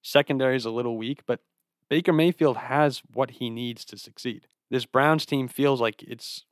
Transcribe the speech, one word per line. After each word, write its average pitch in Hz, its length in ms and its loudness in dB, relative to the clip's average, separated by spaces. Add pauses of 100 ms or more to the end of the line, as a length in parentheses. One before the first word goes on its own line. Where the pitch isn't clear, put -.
Secondary 131 520 2
is 123 100 -2
a 117 60 -4
little 117 260 -4
weak, 117 300 -8
but 120 140 -4 (480)
Baker 170 240 2
Mayfield 160 460 2
has 139 440 0 (100)
what 123 200 -2
he 120 180 -6
needs 117 360 -8
to 101 100 -18
succeed. - 500 -10 (240)
This 127 160 -2
Browns 151 400 2
team 135 220 -2
feels 139 320 2
like 113 240 0
it's - 480 -14